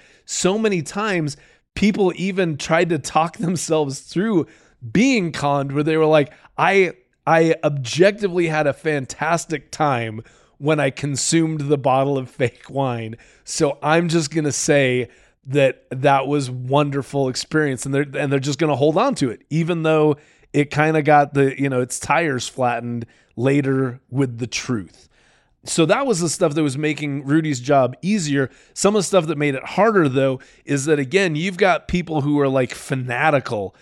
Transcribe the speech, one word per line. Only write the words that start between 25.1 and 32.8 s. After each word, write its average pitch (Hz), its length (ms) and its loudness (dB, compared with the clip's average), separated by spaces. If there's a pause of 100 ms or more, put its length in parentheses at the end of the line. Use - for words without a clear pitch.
So 165 220 0
that 240 200 2
was 208 140 0
the 175 80 -2
stuff 151 260 -2
that 160 80 0
was 135 160 -2
making 147 460 -4
Rudy's 151 360 0
job 127 420 2
easier. 147 480 -2 (240)
Some 214 220 2
of 208 40 0
the 175 40 -2
stuff 180 220 2
that 156 120 -4
made 147 160 0
it 127 100 -8
harder, 196 440 4
though, 135 320 0 (240)
is 139 220 -4
that, 156 120 2
again, 156 380 0
you've 175 220 -4
got 180 300 2
people 165 340 -2
who 147 180 0
are, 139 80 2
like, 131 240 0
fanatical 123 1080 -2